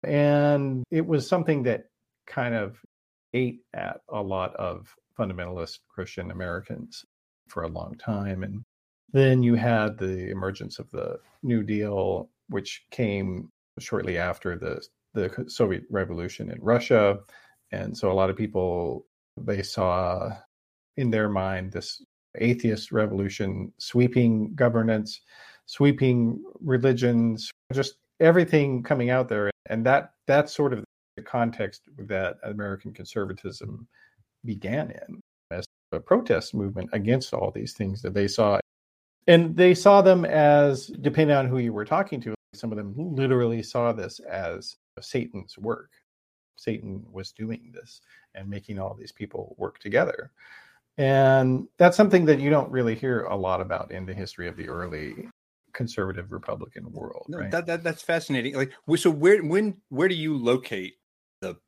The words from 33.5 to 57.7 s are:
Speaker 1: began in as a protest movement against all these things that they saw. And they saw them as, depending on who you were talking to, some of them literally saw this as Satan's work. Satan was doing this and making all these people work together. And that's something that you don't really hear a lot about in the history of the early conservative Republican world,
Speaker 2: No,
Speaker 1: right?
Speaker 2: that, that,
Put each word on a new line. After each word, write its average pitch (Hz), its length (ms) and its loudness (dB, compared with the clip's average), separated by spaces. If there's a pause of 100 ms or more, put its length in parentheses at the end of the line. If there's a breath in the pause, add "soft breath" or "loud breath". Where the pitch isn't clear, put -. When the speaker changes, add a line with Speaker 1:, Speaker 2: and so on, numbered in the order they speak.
Speaker 1:
began 113 460 -6
in - 300 -16 (300)
as 90 140 -8 (280)
a 80 80 -4
protest 220 540 0
movement 98 380 -6
against 117 400 0
all 95 180 -2
these 110 220 -10
things 98 300 -6
that 92 120 -8
they 101 140 2
saw. 101 320 4 (680)
And 170 300 8
they 180 180 8
saw 202 280 8
them 185 220 8
as, 147 640 6 (120)
depending 147 360 4
on 135 100 2
who 127 120 0
you 117 140 -2
were 104 120 -4
talking 160 380 -2
to, 110 120 -8 (180)
some 113 200 -10
of 107 40 -6
them 101 200 -10
literally 127 640 0
saw 117 300 -2
this 95 280 -8
as 90 560 -8 (240)
Satan's 120 560 -8
work. 110 360 -8 (640)
Satan 104 540 -8
was 95 220 -14
doing 110 400 -12
this - 280 -20 (340 soft breath)
and 98 160 -14
making 101 280 -12
all 95 160 -8
these 107 180 -20
people - 440 -12
work 95 220 -8
together. - 540 -2 (640 loud breath)
And 135 720 4 (100)
that's 175 180 8
something 190 300 6
that 147 140 6
you 143 100 2
don't 131 200 2
really 120 260 0
hear 123 260 -2
a 95 140 -4
lot 92 240 -2
about 90 320 -6
in 92 120 -10
the 92 100 -10
history 90 340 -10
of 85 80 -12
the 82 120 -12
early 85 600 -10 (440)
conservative 95 600 -6
Republican - 580 -12
world, - 380 -14
Speaker 2:
No, 165 100 -10
Speaker 1:
right? 196 140 -8
Speaker 2:
that, 170 140 -4
that, 170 180 -4